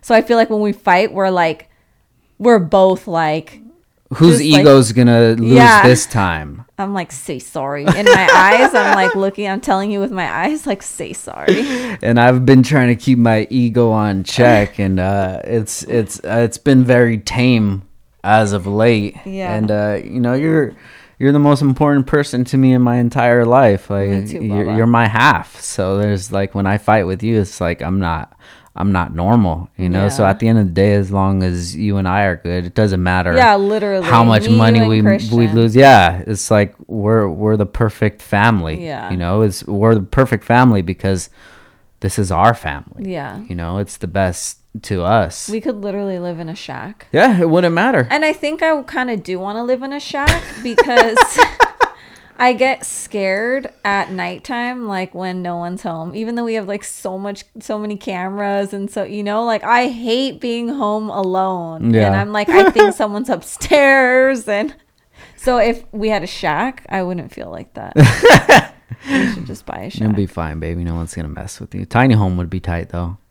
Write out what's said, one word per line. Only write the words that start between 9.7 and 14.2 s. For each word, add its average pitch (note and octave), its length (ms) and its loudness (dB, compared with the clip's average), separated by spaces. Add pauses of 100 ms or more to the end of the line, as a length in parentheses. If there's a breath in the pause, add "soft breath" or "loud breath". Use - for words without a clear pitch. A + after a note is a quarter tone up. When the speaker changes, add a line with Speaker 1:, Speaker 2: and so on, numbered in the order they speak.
Speaker 1:
you G3+ 80 -4
with G3 120 -4
my F3 200 -6
eyes, A#3+ 340 -4
like, G3+ 180 -6
"Say - 280 -12
sorry." - 540 -4 (360 loud breath)
Speaker 2:
And A#2 180 2
I've B2+ 260 4
been C3 180 8
trying B2+ 260 2
to A#2+ 60 2
keep B2+ 220 0
my A2+ 320 2
ego A#2+ 420 2
on G#2 320 0